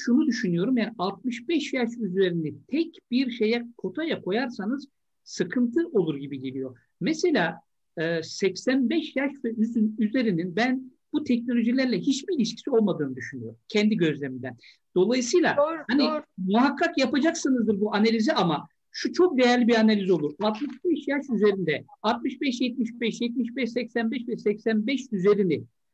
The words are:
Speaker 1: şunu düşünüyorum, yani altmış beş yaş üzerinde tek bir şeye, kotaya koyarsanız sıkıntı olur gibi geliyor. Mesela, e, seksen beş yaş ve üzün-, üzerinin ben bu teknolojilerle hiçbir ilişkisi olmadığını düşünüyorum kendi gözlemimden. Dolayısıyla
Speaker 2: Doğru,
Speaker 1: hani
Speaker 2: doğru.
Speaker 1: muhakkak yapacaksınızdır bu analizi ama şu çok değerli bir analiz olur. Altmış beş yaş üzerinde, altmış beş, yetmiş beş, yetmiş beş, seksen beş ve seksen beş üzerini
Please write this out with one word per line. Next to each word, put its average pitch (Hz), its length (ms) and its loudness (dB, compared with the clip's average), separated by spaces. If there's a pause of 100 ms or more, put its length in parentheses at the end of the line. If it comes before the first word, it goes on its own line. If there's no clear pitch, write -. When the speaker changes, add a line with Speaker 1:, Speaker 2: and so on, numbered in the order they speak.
Speaker 1:
şunu 277 220 4
düşünüyorum, 208 500 0
yani 214 200 -2
altmış 202 500 -6
beş 330 260 -2
yaş 240 160 -2 (100)
üzerinde 180 540 0 (140)
tek 330 300 -4 (140)
bir 247 200 0
şeye, 226 340 0 (120)
kotaya 285 440 -4
koyarsanız 240 680 -4 (360)
sıkıntı 240 640 -2
olur 170 300 0
gibi 139 240 -10
geliyor. 131 360 -8 (240)
Mesela, 233 580 0 (380)
e, 165 260 -2
seksen 226 680 0
beş 330 260 0
yaş 277 160 0 (140)
ve 233 40 -2
üzün-, 220 500 0
üzerinin 208 560 0
ben 254 360 0 (220)
bu 294 100 -2
teknolojilerle 240 760 0
hiçbir 285 360 -2
ilişkisi - 340 -2
olmadığını 160 460 2
düşünüyorum 117 420 -10 (100)
kendi 208 300 2
gözlemimden. 131 600 -2 (380)
Dolayısıyla 240 600 2
Speaker 2:
Doğru, 311 200 2 (100)
Speaker 1:
hani 269 140 2
Speaker 2:
doğru. 302 220 0 (140)
Speaker 1:
muhakkak 254 600 2
yapacaksınızdır 254 840 2
bu 214 140 0
analizi 226 380 2
ama 170 340 0 (240)
şu - 220 -6
çok 339 240 4
değerli 247 300 4
bir 233 80 4
analiz 214 360 4
olur. 151 300 0
Altmış 220 440 -4
beş 339 220 0
yaş 277 180 -2 (100)
üzerinde, 190 500 2 (160)
altmış 240 400 -2
beş, 277 200 -2
yetmiş 247 280 -2 (120)
beş, 226 200 -2
yetmiş 240 340 -4
beş, 233 160 -2
seksen 233 400 -2
beş 247 160 -6
ve 226 100 -4
seksen 214 500 -2
beş 262 140 -2 (100)
üzerini 190 520 2 (300)